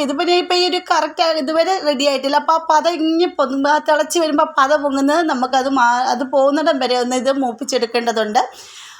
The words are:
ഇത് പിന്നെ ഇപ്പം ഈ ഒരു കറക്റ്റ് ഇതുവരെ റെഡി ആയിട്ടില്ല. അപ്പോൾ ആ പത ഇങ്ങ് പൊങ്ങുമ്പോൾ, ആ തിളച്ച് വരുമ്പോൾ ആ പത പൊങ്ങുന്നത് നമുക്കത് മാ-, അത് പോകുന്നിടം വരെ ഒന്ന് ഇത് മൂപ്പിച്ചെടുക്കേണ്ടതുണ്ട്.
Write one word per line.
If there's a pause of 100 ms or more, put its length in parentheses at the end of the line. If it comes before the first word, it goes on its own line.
ഇത്
പിന്നെ
ഇപ്പം
ഈ
ഒരു (100)
കറക്റ്റ്
ഇതുവരെ (120)
റെഡി
ആയിട്ടില്ല.
അപ്പോൾ
ആ
പത
ഇങ്ങ് (100)
പൊങ്ങുമ്പോൾ,
ആ (100)
തിളച്ച്
വരുമ്പോൾ
ആ
പത
പൊങ്ങുന്നത്
നമുക്കത്
മാ-,
അത് (120)
പോകുന്നിടം
വരെ
ഒന്ന്
ഇത് (120)
മൂപ്പിച്ചെടുക്കേണ്ടതുണ്ട്. (560)